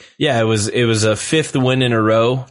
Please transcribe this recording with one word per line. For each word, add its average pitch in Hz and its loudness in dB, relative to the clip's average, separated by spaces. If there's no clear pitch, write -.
yeah, 139 0
it - 2
was, 110 0
it 120 0
was 113 0
a 107 2
fifth 156 -4
win 131 0
in 123 0
a 110 0
row. 113 0